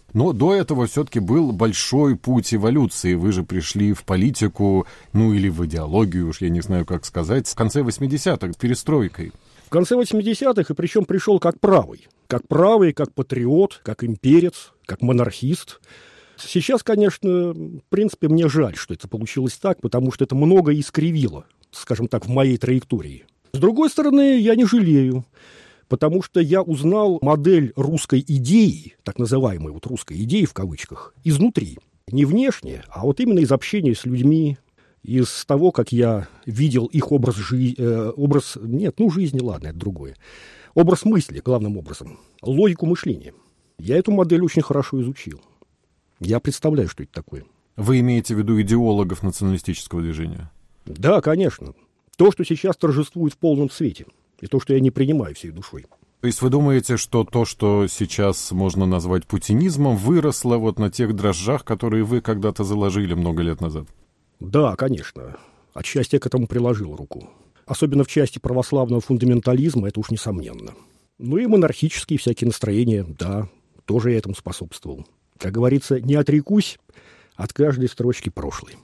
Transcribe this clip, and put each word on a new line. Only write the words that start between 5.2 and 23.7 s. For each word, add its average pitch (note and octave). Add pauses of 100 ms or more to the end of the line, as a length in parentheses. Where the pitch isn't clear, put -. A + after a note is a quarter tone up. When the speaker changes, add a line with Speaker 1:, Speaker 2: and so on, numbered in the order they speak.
Speaker 1:
или G2
в F2
идеологию, E2
уж -
я F2+
не E2+
знаю, F2+
как F2
сказать, F2+
в -
конце A#2
восьмидесятых, C3
перестройкой. A#2+ (360)
Speaker 2:
В -
конце F3+
восьмидесятых, A3
и -
причём F3
пришёл F#3+
как E3+
правый. D#3+ (200)
Как B2
правый, F#3+
как C#3+
патриот, C3
как G#2+
имперец, C#3 (120)
как F#2
монархист. B2 (580)
Сейчас, -
конечно, F3+
в D#3+
принципе, F#3+
мне D#3+
жаль, C3+
что -
это -
получилось A2+
так, F#3+
потому B2+
что -
это C3
многое D3+
искривило, D3 (240)
скажем A2
так, -
в G#2+
моей C3
траектории. B2+ (280)
С C#3
другой A3+